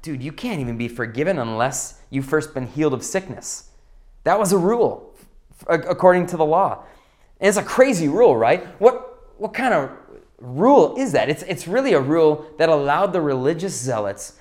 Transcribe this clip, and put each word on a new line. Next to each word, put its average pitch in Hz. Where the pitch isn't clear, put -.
"Dude, 139
you 147
can't 196
even 120
be 117
forgiven 123
unless 117
you've 135
first 156
been 127
healed 147
of 127
sickness." -
That 175
was 196
a 202
rule, 190
f-, -
ac-, 175
according 180
to 180
the 160
law. 156
And 190
it's 202
a 202
crazy 208
rule, 170
right? 123
What, -
what 208
kind 247
of 139
rule 156
is 247
that? 127
It's, 156
it's 139
really 233
a 147
rule 151
that 160
allowed 156
the 175
religious 147
zealots 113